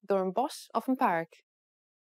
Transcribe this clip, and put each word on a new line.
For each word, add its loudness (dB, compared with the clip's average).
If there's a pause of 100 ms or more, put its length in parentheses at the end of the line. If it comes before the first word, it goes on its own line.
door 0
een 0
bos -4
of -2
een 2
park. -2 (640)